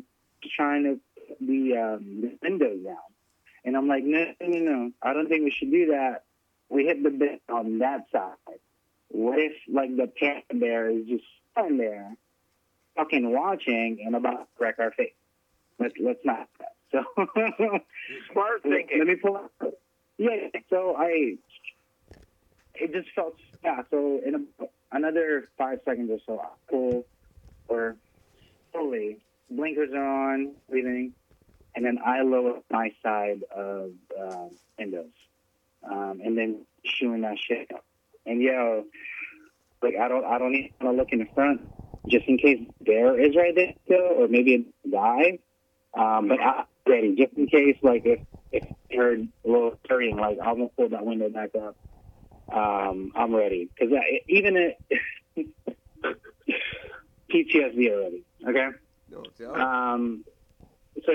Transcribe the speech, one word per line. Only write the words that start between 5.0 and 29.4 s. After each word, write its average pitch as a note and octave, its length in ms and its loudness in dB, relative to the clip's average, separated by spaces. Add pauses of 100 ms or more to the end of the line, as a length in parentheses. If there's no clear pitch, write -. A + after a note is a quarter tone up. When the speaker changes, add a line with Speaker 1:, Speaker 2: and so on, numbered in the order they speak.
Speaker 1:
I B2+ 120 -2
don't D#3 140 -2
think D#3 160 2
we C#3 80 2
should C#3 200 -4
do E3+ 160 4
that. C3+ 360 0 (460)
We C#3+ 160 2
hit D3 180 0
the D3+ 60 4
bit C#3 400 0
on A2+ 300 -2
that C3+ 340 -2
side. F#2+ 220 -2 (760)
What B2+ 300 0
if, D#3 140 0 (140)
like, C3 280 0
the B2 120 0
panda C#3+ 360 -4 (100)
bear A#2 360 0
is A2+ 160 -2
just A#2 200 -4 (320)
sitting E3 200 2
there, G#2 380 -4 (840)
fucking D3 340 0
watching A#2+ 720 -2
and A2+ 100 -4
about B2 240 -2
to - 60 -16 (140)
wreck A2+ 200 -2
our A2+ 120 0
face? - 220 -4 (640)
Let's, - 220 -4
let's B2 240 0
not." A2+ 240 -2 (420)
So C4+ 120 0 (140)
<laughs> F#3+ 80 2 (1080)
Speaker 2:
Smart G#3 340 0
Speaker 1:
let, D3 60 2
Speaker 2:
thinking. D3 280 0
Speaker 1:
let D#3+ 80 2
me F#3 80 2
pull G3 220 0
up. - 140 -16 (680)
Yeah. A3 300 -2 (200)
So F#3 260 0
I, D3+ 420 0 (1400)
it D#3 180 -6
just F3 220 -6
felt, E3 200 -4 (280)
yeah. C#3 180 -2 (100)
So C#3+ 340 0
in C#3+ 100 -2 (240)
a, - 60 -12 (260)
another D#3 680 0
five C3 280 -4
seconds A#2+ 260 -4
or G#2+ 140 -4
so, A2 140 -8
I D#2+ 80 -10 (220)
pull, C3 360 -2 (600)
or A2+ 280 -2 (760)
slowly, A#2 480 -4 (300)